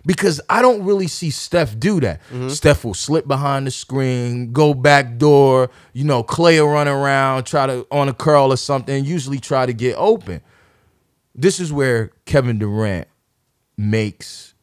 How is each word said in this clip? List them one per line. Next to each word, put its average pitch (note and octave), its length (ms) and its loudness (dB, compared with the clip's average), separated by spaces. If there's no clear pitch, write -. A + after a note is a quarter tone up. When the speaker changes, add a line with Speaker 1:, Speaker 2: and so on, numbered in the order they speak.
Speaker 1:
Because F3 340 0
I A#3 120 2
don't A#3+ 240 4
really G3 220 0
see D#3+ 240 -6
Steph C3+ 460 -2
do F3+ 220 0
that. F2+ 300 -2
Speaker 2:
Mm-hmm. B2+ 180 -8
Speaker 1:
Steph D3 380 2
will G#2 80 -6
slip D3+ 340 -4
behind C#3 400 -2
the B2+ 40 -4
screen, B2 800 -4
go D3 200 4
back C3 440 2
door, C3+ 520 6
you C3+ 140 -6
know, B2+ 180 0
Klay E3 380 4
will D3 100 2
run D3 160 0
around, C#3 560 0
try C3+ 240 -2
to, B2 240 -6
on C#3 160 0
a C3+ 60 -2
curl C#3 400 4
or B2 40 0
something, C#3 460 -4
usually C#3 360 -6
try C3 260 -2
to B2+ 80 -2
get A2+ 240 -2
open. E3+ 420 0
This D3+ 240 2
is D#3+ 140 -6
where B2+ 380 0
Kevin B2 320 0
Durant G#2 520 -4
makes G#2+ 840 -4